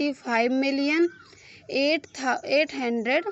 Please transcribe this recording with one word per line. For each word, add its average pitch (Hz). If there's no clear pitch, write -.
एट, 294
एट 294
हंड्रेड 240